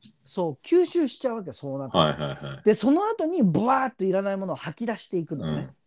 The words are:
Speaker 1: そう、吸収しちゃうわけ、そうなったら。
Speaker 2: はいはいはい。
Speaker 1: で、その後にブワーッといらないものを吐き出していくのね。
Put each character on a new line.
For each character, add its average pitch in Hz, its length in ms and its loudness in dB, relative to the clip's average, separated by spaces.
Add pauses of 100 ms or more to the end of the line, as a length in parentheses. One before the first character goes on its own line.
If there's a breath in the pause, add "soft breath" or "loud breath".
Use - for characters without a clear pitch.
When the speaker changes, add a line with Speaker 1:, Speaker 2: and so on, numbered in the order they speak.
(260)
Speaker 1:
そ 165 340 -6
う、 - 60 -20
吸 349 200 4
収 330 220 0
し - 120 -8
ち 262 80 -4
ゃ 233 60 -2
う - 20 -6
わ 220 80 -8
け、 156 80 -10
そ 135 240 -8
う - 20 -6
な 135 80 -6
っ 120 60 -10
た 90 80 4
ら。 80 60 6
Speaker 2:
は 76 40 2
い - 100 0
は 76 100 -4
い - 0 -
は 69 320 -10
い。 - 40 -
Speaker 1:
で、 214 80 8
そ 220 160 2
の 349 160 4
後 427 220 0
に 339 160 2
ブ 185 200 4
ワ 262 180 2
ー 254 100 -2
ッ - 40 -20
と 190 100 -2
い 190 60 2
ら 190 120 0
な 196 80 -2
い 196 60 -4
も 190 100 -6
の 165 60 -4
を - 20 -4
吐 170 300 -8
き - 20 -2
出 214 100 -4
し - 100 -14
て 190 100 -4
い 165 100 -2
く 160 80 -6
の 156 200 -4
ね。 139 120 -6 (200)